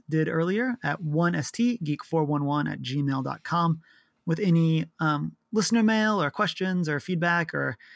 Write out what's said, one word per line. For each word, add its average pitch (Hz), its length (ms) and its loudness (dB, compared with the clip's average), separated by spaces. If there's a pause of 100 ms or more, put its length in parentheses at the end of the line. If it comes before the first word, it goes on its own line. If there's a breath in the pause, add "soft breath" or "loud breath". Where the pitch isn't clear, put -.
did 156 200 0
earlier, 196 540 0
at 147 180 -4
one 165 340 0
S 151 160 -4
T 240 320 0
geek 147 220 -4
four 160 180 0
one 143 220 0
one 143 220 0
at - 140 -6
gmail 135 420 -2
dot 135 200 -8
com 165 380 0 (440 soft breath)
with 165 140 0
any, 165 460 4 (140)
um, 156 360 -2 (160)
listener 220 320 2
mail 214 380 2
or 143 80 2
questions 185 580 0
or 147 120 0
feedback, 170 540 0
or 139 240 -2 (180 loud breath)